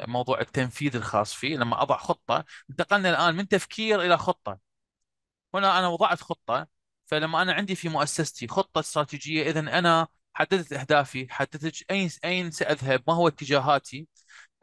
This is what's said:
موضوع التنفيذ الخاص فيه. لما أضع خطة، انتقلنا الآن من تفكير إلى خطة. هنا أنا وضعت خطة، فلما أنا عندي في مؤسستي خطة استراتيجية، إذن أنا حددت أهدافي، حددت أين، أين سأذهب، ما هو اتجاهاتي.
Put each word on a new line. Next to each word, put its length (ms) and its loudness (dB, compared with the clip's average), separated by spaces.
موضوع 400 -2
التنفيذ 540 -2
الخاص 380 -2
فيه. 240 -6
لما 240 -2
أضع 160 2
خطة، 480 -2
انتقلنا 400 0
الآن 260 4
من 120 -4
تفكير 540 0
إلى 160 4
خطة. 420 -4
هنا 260 2
أنا 80 2
وضعت 340 0
خطة، 460 -4
فلما 360 0
أنا 120 0
عندي 220 -2
في 140 -6
مؤسستي 580 -2
خطة 320 -2
استراتيجية، 680 -2
إذن 180 -2
أنا 400 4
حددت 400 -2
أهدافي، 560 2
حددت 600 -6
أين، 180 0
أين 280 -4
سأذهب، 560 0
ما 60 4
هو 140 4
اتجاهاتي. 800 0